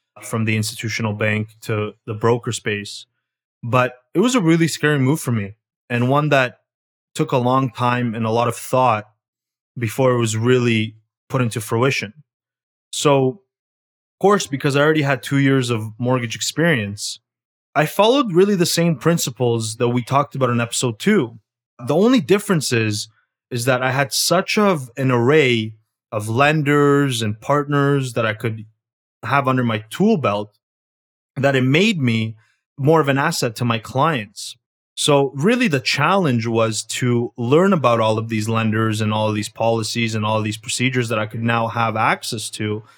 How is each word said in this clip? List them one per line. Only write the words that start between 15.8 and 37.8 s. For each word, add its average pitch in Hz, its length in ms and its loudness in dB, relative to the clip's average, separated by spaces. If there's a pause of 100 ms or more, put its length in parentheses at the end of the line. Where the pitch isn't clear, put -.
mortgage 120 380 -2
experience, 117 840 -2 (540)
I 151 120 2
followed 233 460 2
really 196 220 4
the 175 120 2
same 170 300 0
principles 120 800 -2
that 123 120 0
we 120 140 0
talked 135 320 -2
about 127 160 0
in 120 100 0
episode 117 380 -4
two. 170 400 0 (460)
The 143 100 -2
only 226 260 4
difference 180 520 0
is, 110 360 -2 (420)
is 120 140 -4
that 127 180 2
I 131 100 0
had 135 200 0
such - 460 0
of 175 380 2
an 131 140 0
array 120 640 2 (360)
of 107 180 -6
lenders 143 960 2
and 107 180 -4
partners 143 720 0
that 117 140 -2
I 107 80 -2
could 110 320 -8 (580)
have 131 240 0
under 127 160 2
my 113 140 0 (120)
tool 208 280 2
belt 104 400 -4 (760)
that 135 200 2
it 127 60 4
made 165 380 2
me 113 360 0 (420)
more 156 220 4
of 139 80 0
an 135 100 2
asset 143 380 -2
to 123 80 -4
my 117 140 0
clients. 131 800 -4 (380)
So 139 400 2
really 226 340 2
the 139 120 0
challenge 139 640 0
was 113 380 0
to 120 540 -2
learn 151 340 4
about 123 280 2